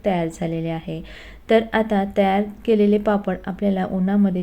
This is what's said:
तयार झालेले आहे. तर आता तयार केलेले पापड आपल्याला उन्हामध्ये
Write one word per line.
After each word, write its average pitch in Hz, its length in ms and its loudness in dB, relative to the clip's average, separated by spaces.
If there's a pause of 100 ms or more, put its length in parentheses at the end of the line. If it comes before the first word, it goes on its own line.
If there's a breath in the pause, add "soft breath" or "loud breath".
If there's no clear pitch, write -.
तयार 175 260 0
झालेले 165 380 -6
आहे. 160 320 -8 (480 loud breath)
तर 226 240 4
आता 214 300 0 (140)
तयार 196 260 2 (220)
केलेले 208 340 4
पापड 202 380 0 (100)
आपल्याला 190 400 -2
उन्हामध्ये 190 560 2